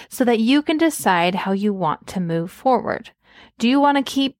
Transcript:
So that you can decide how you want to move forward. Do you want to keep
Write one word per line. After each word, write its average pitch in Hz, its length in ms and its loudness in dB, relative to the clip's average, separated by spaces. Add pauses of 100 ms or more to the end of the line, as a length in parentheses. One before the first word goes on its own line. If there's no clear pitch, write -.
So - 160 -2
that 233 140 2
you 262 240 2
can 311 160 -2
decide 185 560 0
how 190 160 -4
you 202 220 0
want 175 360 -4
to 185 120 -6
move 165 320 -4
forward. - 580 -2 (480)
Do 226 100 0
you 277 120 4
want 285 160 4
to 277 80 0
keep 269 360 -4